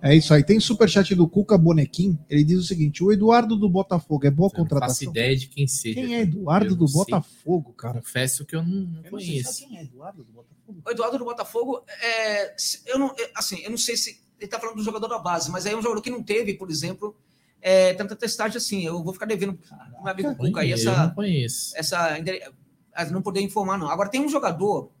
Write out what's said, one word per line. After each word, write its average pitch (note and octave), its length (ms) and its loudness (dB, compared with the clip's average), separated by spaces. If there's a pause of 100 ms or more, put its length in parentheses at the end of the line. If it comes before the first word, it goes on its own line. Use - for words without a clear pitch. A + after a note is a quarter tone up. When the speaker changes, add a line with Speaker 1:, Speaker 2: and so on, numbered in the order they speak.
Speaker 1:
É C#3+ 140 6
isso D#3+ 180 8
aí. D3 80 8
Tem G3+ 200 6
superchat G3+ 520 4
do F3 140 6
Cuca G3+ 300 4
Bonequim. E3 600 4 (120)
Ele D3 120 4
diz D#3+ 160 4
o F#3 60 0
seguinte: E3 400 -2
"O G3 80 4
Eduardo A3 460 4
do G#3 120 2
Botafogo E3+ 560 0
é C#3+ 60 6
boa D#3+ 160 4
Speaker 2:
Eu F#3+ 100 0
não E3+ 60 2
Speaker 1:
contratação?" C#3+ 320 0
Speaker 2:
faço - 80 -6
ideia B2+ 320 0
de C3 120 -4
quem C#3+ 200 -2
seja, A2+ 280 -4
Speaker 1:
Quem B3 200 -4
é A#3 40 0
Speaker 2:
cara. - 40 2
Speaker 1:
Eduardo F#3 440 2
Speaker 2:
Eu F#3+ 80 0
Speaker 1:
do E3+ 60 0
Speaker 2:
não D#3+ 60 4
sei. C#3+ 160 2
Speaker 1:
Botafogo, F3 720 -4
cara? A#2 260 -8
Speaker 2:
Confesso B2+ 460 -4
que D#3+ 100 -10
eu D#3+ 80 -2
não, E3+ 60 -2
não F3+ 340 -6
Speaker 1:
Eu F3 80 -6
não G#3+ 80 -2
sei, F#3 80 -8
Speaker 2:
conheço. C3+ 260 -4
Speaker 1:
sabe - 140 -12
quem A#3 100 -18
é E3+ 60 -18
Eduardo C#3+ 400 -18
do A2+ 80 -20
Botafogo? D3+ 560 -20
Speaker 3:
O - 20 -10
Eduardo A#3 280 -2
do A#3+ 80 -6
Botafogo, A#3 580 -6 (180)
é, A3 560 -2
se, - 280 -6
eu B3+ 120 -4
não, C4+ 120 2
é, F4 260 -8
assim, G3+ 260 -6
eu G#3 80 -12
não A#3 80 -6
sei A#3 200 -2
se - 240 -8 (180)
ele G3+ 100 -14
tá A#3 80 -8
falando A3+ 200 -10
do G#3+ 60 -6
jogador A3 260 -6
da A#3 100 -4
base, F3 320 -4
mas F#3 140 -6
aí G#3 80 -2
é A3 40 -4
um A3+ 40 -4
jogador G#3+ 200 -2
que B3 80 -10
não B3 140 -8
teve, G#3 300 -2
por F#3 180 -10
exemplo, F#3 420 -6 (480)
é, F#3 320 4
tanta G3+ 220 -6
testagem A3 420 -4
assim. G3 280 -4
Eu E3+ 180 -6
vou E3+ 80 -6
ficar G3+ 140 -10
devendo G3 300 -4
pro - 140 -20 (320)
meu F#3+ 120 -6
amigo G3 160 -2
Speaker 1:
Caraca. F3+ 180 -4
Speaker 3:
Cuca F3+ 140 0
aí C3 100 0
Speaker 2:
Eu - 40 0
Speaker 3:
essa, A#2+ 320 2
Speaker 2:
não E3+ 60 -2
conheço. D#3+ 640 -2
Speaker 3:
essa, D#3+ 420 -2 (800)
essa, D#3+ 160 -6
não F#3 100 -4
poder F#3+ 200 -2
informar, G3 360 -2
não. D#3+ 120 -4
Agora, F3 200 -2
tem B3+ 120 -2
um D4 80 -2
jogador F#3+ 720 -2